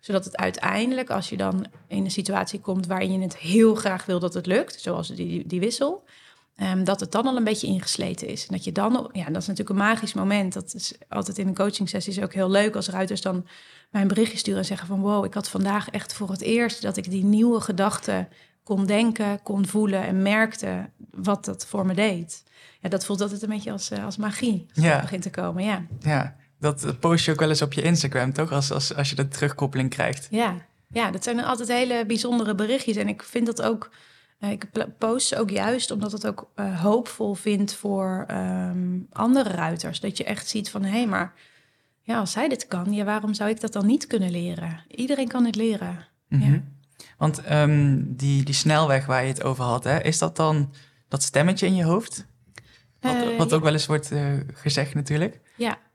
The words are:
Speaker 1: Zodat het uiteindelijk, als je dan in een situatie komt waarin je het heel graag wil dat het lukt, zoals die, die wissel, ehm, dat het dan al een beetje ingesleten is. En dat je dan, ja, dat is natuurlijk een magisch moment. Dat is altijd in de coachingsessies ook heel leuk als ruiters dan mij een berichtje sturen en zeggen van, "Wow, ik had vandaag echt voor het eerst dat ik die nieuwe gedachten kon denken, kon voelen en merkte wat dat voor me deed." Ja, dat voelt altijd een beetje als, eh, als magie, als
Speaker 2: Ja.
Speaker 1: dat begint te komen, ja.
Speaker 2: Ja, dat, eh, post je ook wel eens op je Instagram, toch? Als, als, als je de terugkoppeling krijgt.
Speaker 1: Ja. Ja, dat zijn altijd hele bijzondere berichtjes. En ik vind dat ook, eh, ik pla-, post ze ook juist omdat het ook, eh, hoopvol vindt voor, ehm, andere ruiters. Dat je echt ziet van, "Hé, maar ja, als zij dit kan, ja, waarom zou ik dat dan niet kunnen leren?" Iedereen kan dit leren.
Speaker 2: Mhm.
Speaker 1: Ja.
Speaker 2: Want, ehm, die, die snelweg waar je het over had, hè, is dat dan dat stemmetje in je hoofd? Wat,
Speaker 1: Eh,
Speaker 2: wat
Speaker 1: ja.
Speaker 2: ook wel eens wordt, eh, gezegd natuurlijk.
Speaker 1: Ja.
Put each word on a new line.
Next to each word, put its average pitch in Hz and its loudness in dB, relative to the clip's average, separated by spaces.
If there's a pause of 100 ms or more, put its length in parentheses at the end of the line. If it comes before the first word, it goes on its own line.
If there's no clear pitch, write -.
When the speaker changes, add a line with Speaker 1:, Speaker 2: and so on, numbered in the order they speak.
Speaker 1:
Zodat 190 0
het 185 -12
uiteindelijk, 240 0
als - -2
je 208 -8
dan 190 0 (220)
in 196 -2
een 190 -2
situatie 196 -2
komt 185 -4
waarin 185 -2
je 190 0
het 185 -4
heel 220 6
graag 196 -2
wil 180 0
dat 170 -2
het 180 -4
lukt, 208 0
zoals 165 -4
die, 175 -6
die 180 -2
wissel, 277 -2 (520)
ehm, 185 0
dat 196 0
het 190 -8
dan 226 2
al 262 0
een 233 2
beetje 214 0
ingesleten - -2
is. - -8
En 190 -6
dat 180 -6
je 185 -6
dan, 220 0
ja, 180 -4
dat 160 -4
is - -6
natuurlijk 196 -4
een 196 2
magisch 220 0
moment. 196 0
Dat 185 -10
is - -8 (140)
altijd 190 -4
in 196 0
de 190 0
coachingsessies 196 -2
ook 196 -4
heel 190 2
leuk 208 4
als 190 -4
ruiters 190 -2
dan 180 -2 (440)
mij 208 0
een 196 4
berichtje 220 2
sturen 196 -2
en 190 -2
zeggen 180 -6
van, 196 -2
"Wow, 202 2
ik 190 -4
had 202 -4
vandaag 196 0
echt - -8
voor 196 -6
het 185 -6
eerst 226 0
dat 202 -2
ik 180 -6
die 190 0
nieuwe 214 6
gedachten 196 -2 (340)
kon 196 0
denken, 208 2
kon 196 0
voelen 196 2
en 190 2
merkte 208 0 (200)
wat 196 -2
dat - -8
voor 196 -2
me 185 2
deed." 180 -2 (380)
Ja, 190 -4
dat 185 0
voelt 196 -2
altijd 202 -4
een 214 -6
beetje 214 -6
als, 202 -6
eh, 202 -4
als 202 -8
magie, 208 -2
als 156 4
Speaker 2:
Ja. 165 8
Speaker 1:
dat 143 4
begint 180 -4
te 180 -6
komen, 175 -4
ja. 185 -2 (140)
Speaker 2:
Ja, 147 0 (240)
dat, 147 -2
eh, 147 -2 (100)
post 165 4
je 170 0
ook 143 0
wel 156 4
eens 151 2
op 139 -2
je - -2
Instagram, 135 2
toch? 156 -2
Als, 139 0
als, - -2
als 139 0
je 139 -6
de 139 0
terugkoppeling 139 0
krijgt. - -2
Speaker 1:
Ja. 214 0 (320)
Ja, 226 0
dat 180 -6
zijn 240 -2
altijd 240 -2
hele 247 0
bijzondere 226 0
berichtjes. 214 0
En 208 0
ik 208 -4
vind 240 -2
dat 226 -2
ook, 220 -2 (480)
eh, 202 -4
ik 208 -8
pla-, - -2 (100)
post 226 0
ze - -2
ook 214 0
juist 214 0
omdat 208 -4
het 214 -6
ook, - -8
eh, 190 -2
hoopvol 214 2
vindt 202 0
voor, 190 -2
ehm, 180 -2 (140)
andere 247 4
ruiters. 165 -2
Dat 202 -4
je - -4
echt - -6
ziet 208 -4
van, 196 -2
"Hé, 220 0
maar 190 0 (680)
ja, 226 -2
als 220 -2
zij 269 0
dit 269 -2
kan, 180 -2
ja, 208 0
waarom 208 0
zou 208 0
ik 220 -2
dat 220 -4
dan 202 2
niet 254 4
kunnen 185 0
leren?" 170 -6
Iedereen 262 -2
kan 247 2
dit 226 0
leren. 208 -2 (220)
Speaker 2:
Mhm. 139 6
Speaker 1:
Ja. - 4 (560)
Speaker 2:
Want, 151 2
ehm, 147 4
die, 139 2
die 143 -2
snelweg 147 4
waar 131 2
je 131 0
het 131 -4
over 131 -2
had, 123 0
hè, 139 2
is 160 2
dat 165 0
dan 156 2 (360)
dat 135 -2
stemmetje 180 2
in 190 4
je 180 4
hoofd? 185 0 (760)
Wat, 254 0
Speaker 1:
Eh, 240 0
Speaker 2:
wat 165 2
Speaker 1:
ja. 160 4
Speaker 2:
ook 156 2
wel 156 4
eens 151 0
wordt, 151 -2
eh, 143 0 (220)
gezegd 139 -2
natuurlijk. 151 -2 (160)
Speaker 1:
Ja. 233 -2 (160)